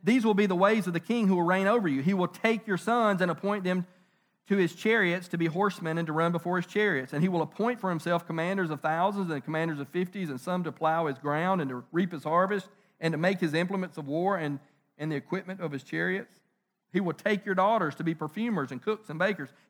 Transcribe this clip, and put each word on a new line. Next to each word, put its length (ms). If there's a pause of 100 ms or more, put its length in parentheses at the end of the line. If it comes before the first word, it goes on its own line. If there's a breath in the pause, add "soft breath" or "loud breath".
'These 200
will 100
be 120
the 100
ways 320
of 60
the 80
king 260
who 80
will 80
reign 240
over 220
you. 120
He 120
will 160
take 360
your 120
sons 440
and 80
appoint 360
them 200 (640 soft breath)
to 80
his 180
chariots 540
to 100
be 100
horsemen 500
and 100
to 60
run 180
before 240
his 100
chariots. 460
And 100
he 60
will 140
appoint 400
for 80
himself 360
commanders 440
of 100
thousands 500
and 140
commanders 380
of 80
fifties, 400
and 100
some 240
to 80
plow 360
his 120
ground 400
and 100
to 220
reap 220
his 100
harvest 460 (320 soft breath)
and 100
to 60
make 240
his 120
implements 440
of 100
war 300
and 240 (380 soft breath)
and 120
the 40
equipment 460
of 100
his 100
chariots? 540 (580)
He 60
will 140
take 320
your 100
daughters 400
to 80
be 100
perfumers 580
and 100
cooks 280
and 80
bakers. 320 (200 soft breath)